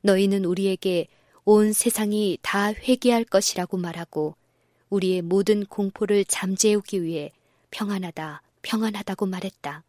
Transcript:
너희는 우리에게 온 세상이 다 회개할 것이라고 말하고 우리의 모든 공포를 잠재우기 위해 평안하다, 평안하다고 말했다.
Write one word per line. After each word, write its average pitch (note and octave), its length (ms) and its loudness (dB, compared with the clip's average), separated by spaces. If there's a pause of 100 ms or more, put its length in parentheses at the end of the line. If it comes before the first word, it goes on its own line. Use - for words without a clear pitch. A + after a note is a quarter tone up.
너희는 G3 420 4
우리에게 F#3 640 -2 (360)
온 G#3+ 280 6
세상이 G#3 680 0
다 G3+ 320 -2
회개할 A#3+ 520 2
것이라고 F#3+ 520 0
말하고 E3 600 -6 (540)
우리의 F#3 320 0
모든 G3 440 2
공포를 G3+ 580 0
잠재우기 G3 760 0
위해 E3 300 -6 (400)
평안하다, F3+ 720 -6 (200)
평안하다고 G#3 640 -4
말했다. F3+ 640 -10